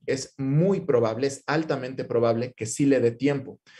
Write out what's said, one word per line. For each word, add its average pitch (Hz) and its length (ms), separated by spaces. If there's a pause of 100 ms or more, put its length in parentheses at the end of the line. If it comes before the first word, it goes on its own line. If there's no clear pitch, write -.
es - 300
muy 165 460
probable, 120 440
es 139 200
altamente 131 580
probable 117 480
que 110 140
sí - 180
le 135 160
dé 117 100
tiempo. 135 480 (220)